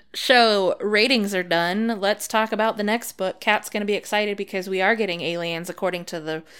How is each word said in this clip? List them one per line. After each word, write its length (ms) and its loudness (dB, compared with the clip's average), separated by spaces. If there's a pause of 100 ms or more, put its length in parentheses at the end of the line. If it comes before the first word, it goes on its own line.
(160)
so 640 4
ratings 560 2
are 80 0
done. 580 0
Let's 260 0
talk 240 0
about 260 0
the 60 -2
next 340 -2
book. 220 -4
Kat's 300 2
gonna 160 -4
be 80 0
excited 420 -2
because 320 -6
we 140 -2
are 140 4
getting 260 -2
aliens, 480 -4
according 360 -4
to 140 -8
the 220 -6 (180)